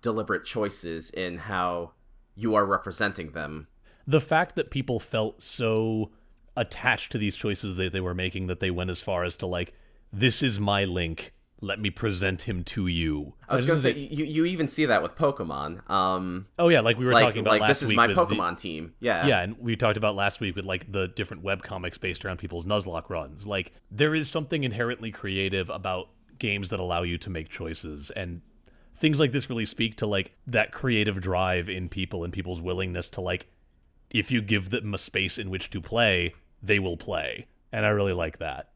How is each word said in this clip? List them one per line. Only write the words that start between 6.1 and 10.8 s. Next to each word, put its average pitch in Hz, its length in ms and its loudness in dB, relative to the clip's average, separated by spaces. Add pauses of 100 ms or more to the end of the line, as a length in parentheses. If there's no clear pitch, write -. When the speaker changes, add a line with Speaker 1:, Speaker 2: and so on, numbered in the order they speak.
Speaker 2:
attached - 580 0
to 127 40 -2
these 104 180 0
choices 101 420 -2
that 92 140 0
they 95 100 -2
were 90 120 -2
making 92 340 -2
that 90 120 -4
they 95 100 0
went 90 220 -2
as 85 100 -4
far 90 220 0
as 87 140 -2
to, 120 100 -4
like, 90 260 -4 (380)
"This 110 320 4
is 110 160 2
my 101 260 4